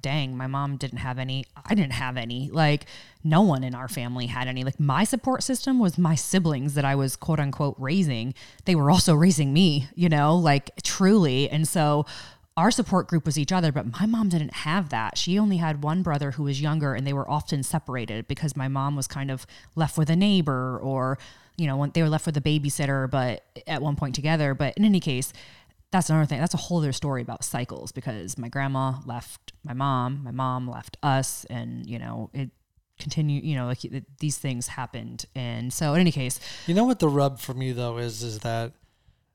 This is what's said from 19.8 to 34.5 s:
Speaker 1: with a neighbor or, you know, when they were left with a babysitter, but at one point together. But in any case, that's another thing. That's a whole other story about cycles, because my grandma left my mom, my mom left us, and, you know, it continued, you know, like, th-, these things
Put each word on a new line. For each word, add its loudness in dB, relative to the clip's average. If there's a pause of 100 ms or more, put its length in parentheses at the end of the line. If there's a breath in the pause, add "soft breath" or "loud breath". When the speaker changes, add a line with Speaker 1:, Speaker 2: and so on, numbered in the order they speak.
Speaker 1:
with 2
a 4
neighbor 2
or, 0 (380 loud breath)
you -2
know, 0
when 0
they 0
were 4
left 0
with -2
a 0
babysitter, 0
but -2 (220)
at -4
one 0
point -4
together. 0
But -2
in 2
any 6
case, -2 (600 loud breath)
that's 2
another 4
thing. -4
That's -2
a -4
whole -2
other 0
story -2
about -8
cycles, -6
because -8
my -8
grandma -2 (100)
left -14 (100)
my -10
mom, -2
my -10
mom -4
left -14
us, 0
and, -10
you -8
know, -10
it -8 (480)
continued, -2
you -2
know, -4
like, -4
th-, -10 (160)
these -2
things -6